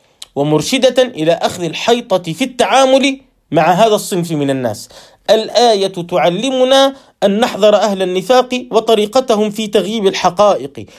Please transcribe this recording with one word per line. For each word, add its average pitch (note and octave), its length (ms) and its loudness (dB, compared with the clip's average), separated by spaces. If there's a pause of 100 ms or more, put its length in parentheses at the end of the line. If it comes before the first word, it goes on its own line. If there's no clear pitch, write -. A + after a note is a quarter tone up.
(360)
ومرشدة D3+ 680 0
إلى D#3+ 300 -2
أخذ F3+ 320 -4
الحيطة F#3 720 -2
في B3 100 -6
التعامل C4 800 2 (300)
مع D#3+ 200 2
هذا G#3 240 4
الصنف F3 360 -6
من C#3+ 180 -2
الناس. B2+ 400 -6 (400)
الآية A3 580 2
تعلمنا B3+ 1080 0 (280)
أن G3+ 160 0
نحذر G#3+ 360 2
أهل G3 260 -2
النفاق B3 680 0
وطريقتهم G#3+ 800 0
في G#3+ 180 -8
تغييب G#3 400 -2
الحقائق F3 800 0 (140)